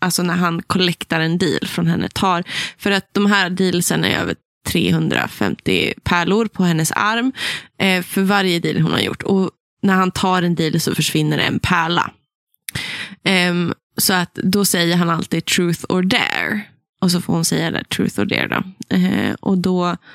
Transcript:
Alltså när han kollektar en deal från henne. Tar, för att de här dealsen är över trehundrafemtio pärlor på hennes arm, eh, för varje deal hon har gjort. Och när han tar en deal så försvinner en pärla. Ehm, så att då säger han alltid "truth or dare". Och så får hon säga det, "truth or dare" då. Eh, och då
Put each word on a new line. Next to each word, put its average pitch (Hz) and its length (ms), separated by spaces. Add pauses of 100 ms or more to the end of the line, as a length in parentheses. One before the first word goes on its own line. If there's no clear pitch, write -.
Alltså 180 220
när 175 120
han 175 280
kollektar - 580
en 165 180
deal 175 280
från 175 200
henne. 165 220
Tar, 175 360 (340)
för 202 120
att 196 240
de 202 120
här 202 240
dealsen 175 540
är - 160
över - 160 (320)
trehundrafemtio - 1300
pärlor 180 440
på 190 180
hennes 160 280
arm, 233 400 (480)
eh, 185 220
för 190 200
varje 190 360
deal 156 220
hon 156 120
har - 80
gjort. - 220
Och 190 280 (320)
när 196 120
han 185 160
tar 185 320
en 175 120
deal 160 260
så - 140
försvinner 151 440
en - 220
pärla. 170 500 (1120)
Ehm, 175 500 (220)
så - 160
att 180 220
då 202 300
säger 175 320
han 170 140
alltid 165 340
"truth 170 440
or 185 140
dare". 185 580 (400)
Och 185 100
så 175 100
får - 120
hon 165 120
säga 160 260
det, - 140
"truth - 360
or - 40
dare" - 240
då. - 480
Eh, 180 440
och 190 180
då 180 380 (180)